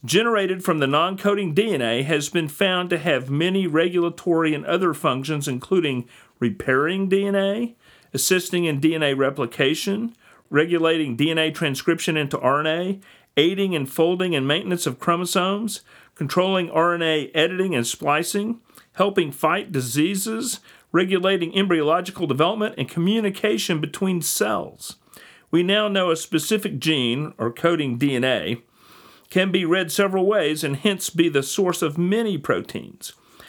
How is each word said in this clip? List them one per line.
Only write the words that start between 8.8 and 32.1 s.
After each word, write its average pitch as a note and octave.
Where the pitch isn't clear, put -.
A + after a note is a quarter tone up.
D D#3
N D#3+
A C#3+
replication, D3
regulating D#3+
D D3
N D#3+
A D#3+
transcription D#3+
into D3
R C3+
N D#3
A, F3+
aiding F#3
in D3
folding F3
and C3+
maintenance F3
of C3
chromosomes, F#3+
controlling F3+
R E3+
N E3+
A D#3
editing F3+
and A#2+
splicing, F3
helping G3
fight E3+
diseases, F#3+
regulating F#3
embryological F3+
development, E3+
and C3
communication G3+
between F3
cells. -
We E3
now G#3
know F#3+
a D#3+
specific E3
gene, C#3
or A#2
coding D3+
D C#3
N B2
A, A2+
can F#3
be F#3
read E3+
several F#3+
ways D#3+
and C#3
hence G3
be E3+
the C#3+
source F3+
of D#3
many G3